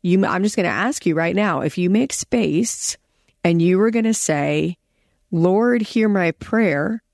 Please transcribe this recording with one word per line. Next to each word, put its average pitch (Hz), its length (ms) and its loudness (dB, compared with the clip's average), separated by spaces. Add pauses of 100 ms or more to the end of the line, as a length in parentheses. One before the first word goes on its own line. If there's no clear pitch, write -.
you, 185 240 2
I'm 185 160 -2
just 208 140 -2
gonna 180 120 0
ask 208 380 -4
you 165 80 2
right 165 200 0
now, 185 280 0
if - 160 -4
you 180 100 0
make 233 240 0
space - 880 -2 (440)
and 170 200 2
you 180 160 4
were 220 120 2
gonna 220 220 0
say, 151 640 -2 (540)
"Lord, 202 500 2
hear 220 300 0
my 180 220 0
prayer 202 720 -2 (120)